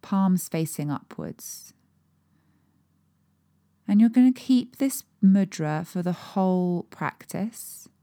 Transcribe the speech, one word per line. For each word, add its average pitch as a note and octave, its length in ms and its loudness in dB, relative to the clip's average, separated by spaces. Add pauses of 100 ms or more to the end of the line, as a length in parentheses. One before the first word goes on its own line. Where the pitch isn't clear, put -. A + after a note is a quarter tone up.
palms F#3+ 440 0
facing D#3 440 -4
upwards. - 800 -12 (2250)
And G#3 120 4
you're A3+ 120 6
gonna B3+ 200 6
keep - 460 -2
this - 280 -4 (180)
mudra F3+ 640 2
for F3+ 160 -8
the F3 80 -2
whole F3+ 800 -2
practice. - 960 -10 (140)